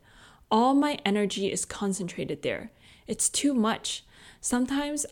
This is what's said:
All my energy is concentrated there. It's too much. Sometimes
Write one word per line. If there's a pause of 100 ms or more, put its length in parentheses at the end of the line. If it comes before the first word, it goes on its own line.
(500)
All
my
energy
is
concentrated
there. (340)
It's
too
much. (380)
Sometimes